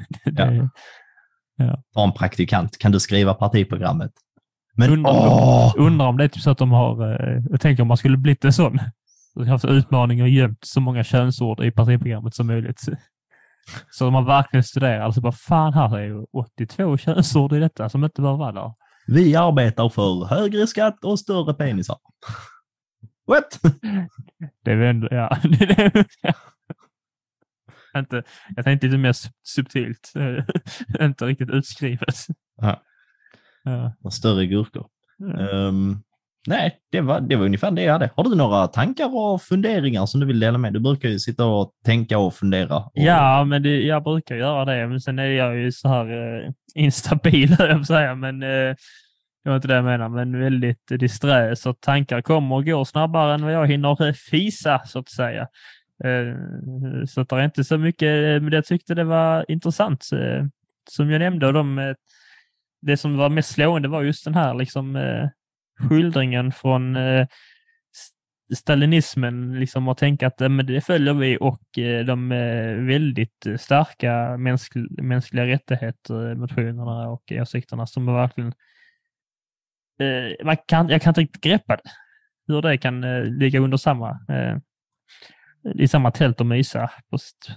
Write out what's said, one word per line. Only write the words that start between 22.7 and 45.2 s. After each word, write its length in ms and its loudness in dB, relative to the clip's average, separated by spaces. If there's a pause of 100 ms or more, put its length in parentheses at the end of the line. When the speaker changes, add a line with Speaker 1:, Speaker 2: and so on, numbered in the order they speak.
Speaker 2:
What? 340 0 (1040)
Speaker 1:
Det 80 0
är 40 2
väl 120 4
ändå, 220 0
ja. 320 -2
<laughs> 600 4 (1900)
Inte, 240 -6 (340)
jag 80 -6
tänkte 220 2
lite 120 0
mer 140 2
sub-, 200 -8 (100)
subtilt. 680 -6 (420)
<laughs> 460 -8
Inte 260 0
riktigt 240 -4
utskrivet. 640 -4 (480)
Speaker 2:
Ja. 180 0 (840)
Speaker 1:
Ja. 280 -4 (100)
Speaker 2:
Och 100 -10
större 340 0
gurkor. 400 -4 (340)
Speaker 1:
Mm. 180 -8 (100)
Speaker 2:
Ehm, 500 -2 (480)
nej, 300 -2 (160)
det 80 -2
var, 200 0
det 160 -2
var 80 0
ungefär 260 0
det 120 -2
jag 100 2
hade. 240 0
Har 80 0
du 100 2
några 320 4
tankar 500 -2
och 260 -2
funderingar 640 -2
som 140 -2
du 60 0
vill 140 0
dela 180 2
med? 140 -2
Du 80 -2
brukar 280 0
ju 100 -2
sitta 280 -2
och 260 0 (120)
tänka 340 0
och 160 0
fundera. 420 -2
Och 180 -6
Speaker 1:
Ja, 500 4
men 180 0
det, 180 0
jag 240 -2
brukar 320 -4
göra 280 -4
det. 240 -2
Men 120 -4
sen 180 -6
är 120 -4